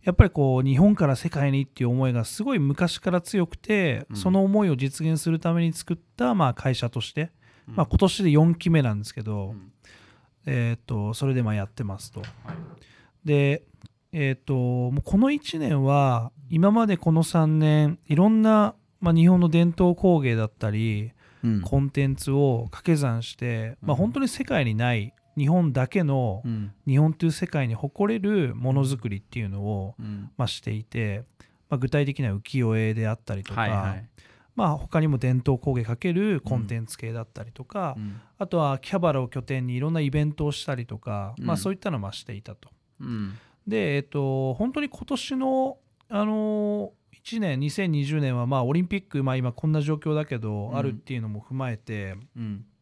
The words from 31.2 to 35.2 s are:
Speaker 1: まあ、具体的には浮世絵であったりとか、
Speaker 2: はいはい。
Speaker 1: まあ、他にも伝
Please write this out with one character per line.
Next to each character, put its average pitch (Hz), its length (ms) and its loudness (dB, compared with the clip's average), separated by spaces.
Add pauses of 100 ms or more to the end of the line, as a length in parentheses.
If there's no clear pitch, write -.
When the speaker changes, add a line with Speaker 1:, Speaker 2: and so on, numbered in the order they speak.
Speaker 1:
ま 147 60 0
あ、 - 20 -2
具 127 120 -2
体 147 160 2
的 139 160 -4
に 127 60 0
は 98 80 0
浮 117 240 -4
世 110 180 2
絵 110 160 0
で 110 160 -2
あ 110 40 -2
っ 113 60 -8
た 110 160 -8
り 95 80 -8
と - 100 -12
か、 113 60 -4
Speaker 2:
は 110 80 0
い 107 40 0
は 95 240 -2
い。 104 140 -14 (460)
Speaker 1:
ま 214 120 0
あ、 151 100 0
他 - 240 -2
に 156 80 2
も 135 80 0
伝 127 280 0